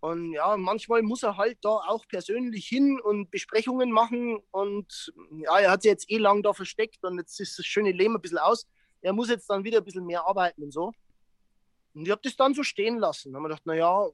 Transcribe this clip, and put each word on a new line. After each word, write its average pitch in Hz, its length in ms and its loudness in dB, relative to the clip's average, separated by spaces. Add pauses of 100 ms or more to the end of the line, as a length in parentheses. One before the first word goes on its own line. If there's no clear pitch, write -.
Und 165 300 -6
ja, 165 240 2
manchmal 214 460 0
muss 220 220 -2
er 202 120 0
halt 214 260 0
da 208 80 0
auch 214 380 -2
persönlich 220 600 -4
hin 269 340 2
und 208 300 -2
Besprechungen 247 600 -2
machen 233 500 0 (100)
und 202 640 -6 (280)
ja, 160 180 4
er 196 120 6
hat 196 100 2
sich 220 80 6
jetzt - 200 0
eh 214 80 0
lang 208 240 4
da 202 120 2
versteckt 208 500 -6
und 180 140 -4
jetzt - 240 -10
ist - 180 -12
das 170 60 -8
schöne 202 260 0
Leben 196 240 2
ein 185 60 -4
bisschen 170 160 -4
aus. 180 280 2 (360)
Er 180 100 -2
muss 220 180 -2
jetzt 233 200 -2
dann 196 160 -2
wieder 226 140 2
ein 190 40 -10
bisschen 180 220 -10
mehr 170 200 -4
arbeiten 180 380 0
und 143 80 -14
so. 170 220 -6 (1000)
Und 151 120 -12
ich 185 60 0
hab 208 100 -2
das 262 160 -6
dann 269 160 4
so 277 100 -4
stehen 226 340 -2
lassen. 156 360 -4
Dann 139 100 -8
hab 156 60 -6
ich 156 60 -6
gedacht, - 100 -18
„Na 160 100 -2
ja 180 380 2